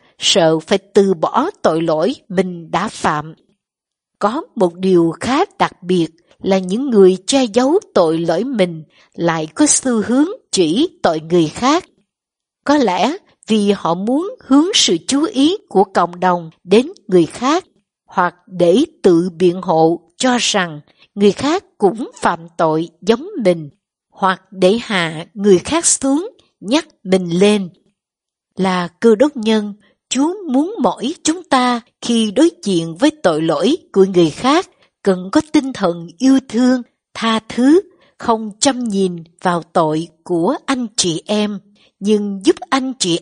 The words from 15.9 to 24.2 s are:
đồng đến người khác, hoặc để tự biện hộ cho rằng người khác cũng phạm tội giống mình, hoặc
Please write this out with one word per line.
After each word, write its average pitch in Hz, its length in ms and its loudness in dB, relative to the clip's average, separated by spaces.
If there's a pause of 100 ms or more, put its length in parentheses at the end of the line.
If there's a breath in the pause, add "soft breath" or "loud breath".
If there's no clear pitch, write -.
đồng 175 300 -2 (140)
đến 240 280 2 (160)
người 180 180 4
khác, 294 400 -4 (400)
hoặc 175 300 -4 (120)
để 180 380 2 (180)
tự 180 340 4
biện 180 240 0
hộ 165 400 0 (160)
cho 247 220 0
rằng 175 400 -4 (360 soft breath)
người 202 160 4
khác 311 320 -2 (140)
cũng 226 340 -2 (100)
phạm 175 180 -2 (180)
tội 165 320 0 (120)
giống 233 260 -2 (160)
mình, 170 260 0 (420)
hoặc 185 300 -2 (100)